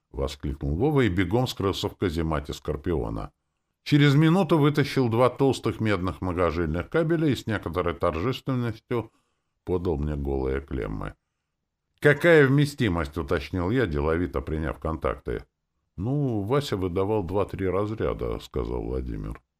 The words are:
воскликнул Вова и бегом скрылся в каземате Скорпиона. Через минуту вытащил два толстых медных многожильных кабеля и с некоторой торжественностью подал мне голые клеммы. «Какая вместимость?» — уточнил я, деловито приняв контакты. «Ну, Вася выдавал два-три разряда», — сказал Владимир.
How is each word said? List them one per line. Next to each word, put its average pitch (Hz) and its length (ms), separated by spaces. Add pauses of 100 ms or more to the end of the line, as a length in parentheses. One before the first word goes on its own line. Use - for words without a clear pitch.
(120)
воскликнул 69 640
Вова 139 240
и 120 80
бегом 98 400
скрылся - 400
в - 80
каземате 80 560
Скорпиона. 65 800 (500)
Через 147 320
минуту 165 420
вытащил 143 520
два 120 220
толстых 120 500
медных 95 400
многожильных 85 720
кабеля 160 360
и 135 80
с - 140
некоторой 87 460
торжественностью 113 1160 (540)
подал 87 320
мне 76 180
голые 67 460
клеммы. 52 540 (880)
«Какая 147 460
вместимость?» — 123 720
уточнил 85 520
я, 123 160
деловито 78 540
приняв 78 380
контакты. 62 680 (520)
«Ну, 123 440
Вася 127 360
выдавал 95 460
два-три 92 460
разряда», — 69 720
сказал 60 420
Владимир. 57 580 (200)